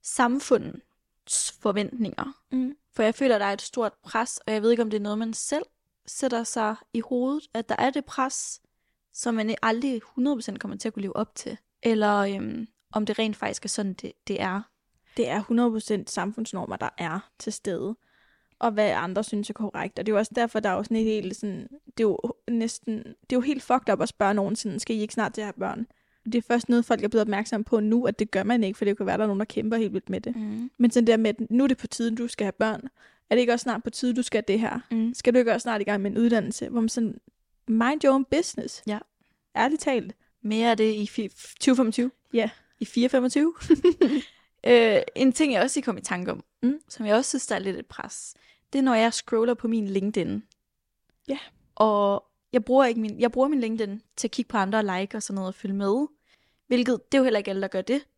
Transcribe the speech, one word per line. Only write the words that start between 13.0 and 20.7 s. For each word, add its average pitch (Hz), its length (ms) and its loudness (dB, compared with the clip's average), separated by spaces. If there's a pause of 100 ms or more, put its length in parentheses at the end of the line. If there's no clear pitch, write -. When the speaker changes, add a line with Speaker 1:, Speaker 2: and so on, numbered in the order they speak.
Speaker 1:
det 208 120 -2
rent 220 180 0
faktisk 208 280 -6
er 202 40 -8
sådan, 202 240 -4
det, - 200 -12 (160)
det 190 120 -2
er. 190 220 -4 (540)
Speaker 2:
Det 240 120 0
er 190 120 0
hundrede 233 300 2
procent 214 400 -4
samfundsnormer, 208 680 -6
der - 120 -6 (100)
er 170 400 -8
til 214 140 -8
stede. 190 440 -6 (640)
Og 233 120 0
hvad 208 200 2
andre 180 340 -2
synes 208 260 -4
er 202 40 -8
korrekt. - 440 -8
Og 190 80 -4
det 214 60 0
er - 40 2
jo - 20 6
også 220 160 0
derfor, 233 260 0
der 214 80 0
er 185 60 2